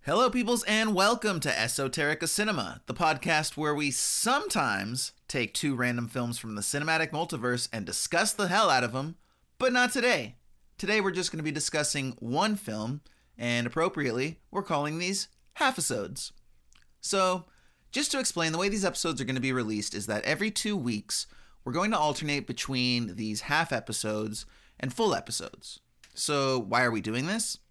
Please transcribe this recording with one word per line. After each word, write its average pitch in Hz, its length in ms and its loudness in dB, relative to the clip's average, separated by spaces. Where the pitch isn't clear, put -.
Hello, 220 180 6
peoples, 240 360 0
and 214 320 2
welcome 202 440 4
to 143 120 0
Esoterica 143 760 0
Cinema, 180 600 -2
the - 80 -6
podcast 156 600 2
where 151 200 0
we 147 160 0
sometimes 135 1200 0
take 120 260 -2
two 143 220 0
random 120 320 0
films 120 320 -4
from 110 160 -10
the 101 80 -4
cinematic 156 480 0
multiverse 123 600 -2
and 107 140 -6
discuss 180 480 0
the 202 140 0
hell 165 240 4
out 127 120 6
of 117 120 -2
'em, 147 220 -6
but 254 120 4
not 247 200 4
today. 226 460 2
Today 208 200 2
we're 196 120 2
just 175 200 -2
gonna 160 120 -6
be 156 80 0
discussing 147 600 -2
one 170 420 0
film, 131 460 -4
and 120 300 0
appropriately, 151 720 0
we're 196 140 -2
calling 151 340 -2
these 185 300 -2
half-esodes. 120 720 -2
So, 185 440 2
just 285 180 -2
to 277 100 2
explain, 165 320 0
the 160 60 -2
way 185 100 2
these 202 180 0
episodes 165 360 0
are 127 40 -2
gonna 131 140 -2
be 131 140 0
released 110 400 -2
is 101 140 -6
that 107 180 -2
every 165 240 0
two 208 260 -2
weeks, 117 520 -4
we're 127 80 -6
going 185 200 0
to 240 80 2
alternate 147 480 0
between 123 680 0
these 107 260 -4
half 156 300 0
episodes 110 760 -4
and 131 120 -4
full 185 220 2
episodes. - 680 -8
So, 139 420 0
why 117 260 2
are 120 60 6
we 113 100 2
doing 117 280 -2
this? 220 320 -2